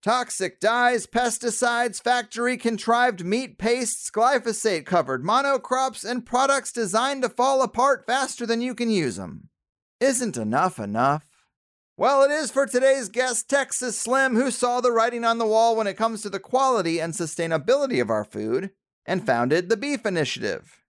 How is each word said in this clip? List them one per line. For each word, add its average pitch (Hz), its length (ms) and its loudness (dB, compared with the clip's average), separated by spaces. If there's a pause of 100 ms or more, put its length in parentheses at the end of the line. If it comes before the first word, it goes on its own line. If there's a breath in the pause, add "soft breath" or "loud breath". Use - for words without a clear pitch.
Toxic 240 560 -2
dyes, 240 480 2
pesticides, 240 920 -2
factory-contrived 233 1300 0
meat 214 320 -4
pastes, 240 540 -2
glyphosate-covered 185 1120 0
monocrops, 262 840 0
and 247 160 -6
products 269 480 0
designed 240 520 -2
to 240 60 0
fall 262 340 2
apart 254 420 2
faster 254 400 -2
than 226 160 -2
you 247 140 -4
can 233 160 -2
use 147 260 0
'em. - 320 -12 (500)
Isn't 240 380 0
enough 123 400 0
enough? 120 480 0 (720)
Well, 269 240 4
it 277 80 6
is 294 220 -2
for 269 160 2
today's 262 420 2
guest, 247 400 -4
Texas 262 480 -2
Slim, 262 380 0
who 254 160 2
saw 247 280 0
the 247 120 2
writing 233 340 0
on 233 140 2
the 226 80 0
wall 226 280 4
when 220 120 0
it 185 100 -6
comes 220 240 -2
to 202 80 -8
the 190 80 -8
quality 196 640 0
and 165 140 -4
sustainability 170 840 0
of 113 120 0
our 107 140 -2
food, 117 440 -4 (380)
and 180 180 -2
founded 151 440 0
the 220 80 0
Beef 277 280 -6
Initiative. - 840 -4